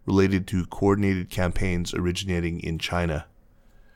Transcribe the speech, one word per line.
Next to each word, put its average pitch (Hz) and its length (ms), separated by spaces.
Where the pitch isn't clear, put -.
related 95 440
to 90 180
coordinated 98 640
campaigns 87 640
originating 87 640
in 80 220
China. 85 460